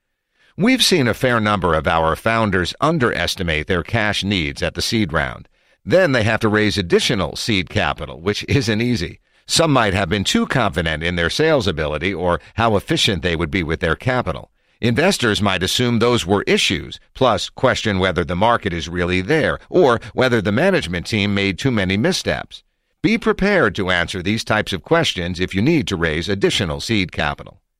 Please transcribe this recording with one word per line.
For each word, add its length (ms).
We've 280
seen 240
a 40
fair 280
number 340
of 140
our 260
founders 640
underestimate 880
their 160
cash 400
needs 400
at 120
the 60
seed 320
round. 360
Then 280
they 100
have 180
to 80
raise 300
additional 560
seed 340
capital, 520
which 280
isn't 320
easy. 380
Some 240
might 200
have 160
been 140
too 240
confident 560
in 140
their 140
sales 360
ability 480
or 260
how 220
efficient 480
they 100
would 160
be 140
with 160
their 160
capital. 560
Investors 640
might 220
assume 360
those 280
were 200
issues, 540
plus 340
question 500
whether 260
the 120
market 380
is 160
really 320
there, 360
or 300
whether 300
the 100
management 540
team 260
made 260
too 120
many 260
missteps. 640
Be 160
prepared 600
to 120
answer 340
these 220
types 300
of 80
questions 580
if 140
you 80
need 260
to 80
raise 320
additional 540
seed 280
capital. 520